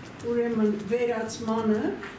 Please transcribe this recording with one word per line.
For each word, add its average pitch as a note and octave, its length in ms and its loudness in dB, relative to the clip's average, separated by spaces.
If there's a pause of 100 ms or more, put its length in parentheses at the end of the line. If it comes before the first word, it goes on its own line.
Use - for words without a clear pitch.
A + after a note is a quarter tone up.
(240)
ուրեմն, A#3 480 2 (120)
վերացմանը, A3 960 0 (380)